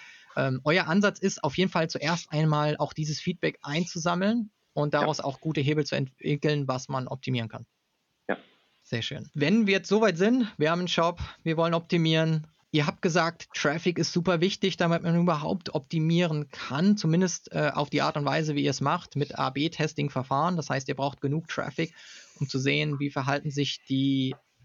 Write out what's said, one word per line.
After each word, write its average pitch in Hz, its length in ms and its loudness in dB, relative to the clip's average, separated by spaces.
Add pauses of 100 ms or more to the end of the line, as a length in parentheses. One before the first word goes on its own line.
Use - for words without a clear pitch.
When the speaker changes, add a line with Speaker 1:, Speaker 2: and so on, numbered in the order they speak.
(380)
Speaker 1:
ähm, 131 260 0
euer 170 240 2
Ansatz 196 320 2
ist - 240 -2
auf 143 140 -2
jeden 185 140 2
Fall 165 180 0
zuerst 165 420 -4
einmal 151 460 2
auch 143 160 -2
dieses 151 260 -4
Feedback 165 440 -4
einzusammeln 180 880 -2 (220)
und 147 200 0
Speaker 2:
Ja. 147 80 2
Speaker 1:
daraus 147 180 0
auch - 220 -6
gute 160 180 -2
Hebel 147 260 2
zu 139 100 -4
entwickeln, 143 720 -2
was 127 200 -4
man 131 200 -4
optimieren 127 420 -4
kann. 117 160 -14 (600)
Speaker 2:
Ja. - 100 -2 (460)
Speaker 1:
Sehr 113 200 -4
schön. - 320 -10
Wenn 190 320 4
wir 196 60 4
jetzt 190 160 0
soweit 202 280 4
sind, 220 400 4
wir 151 140 4
haben 170 80 0
einen 180 80 -2
Shop, 170 320 2 (240)
wir 160 140 0
wollen 165 180 2
optimieren. 160 720 2 (240)
Ihr 151 140 2
habt - 160 -6
gesagt, 165 540 0
Traffic 165 420 0
ist - 160 -2
super 170 280 2
wichtig, 190 360 0
damit 170 240 2
man 170 180 2
überhaupt 165 540 0
optimieren 160 760 0
kann, 190 480 2
zumindest, 175 540 0
äh, 151 220 0
auf 147 160 -2
die 143 120 0
Art 147 140 0
und 143 100 -2
Weise, 151 280 0
wie 143 100 0
ihr 143 60 2
es 135 120 -2
macht, 151 340 -2
mit 143 220 -2
A-B-Testing-Verfahren. 143 1160 -2
Das 156 140 -4
heißt, 135 180 -2
ihr 139 80 -4
braucht 135 260 -4
genug 151 260 -2
Traffic, - 460 -4 (460)
um 139 80 -2
zu 135 120 -4
sehen, 143 400 0
wie 143 100 -2
verhalten 143 400 -2
sich 139 400 -4
die, 135 460 2 (300)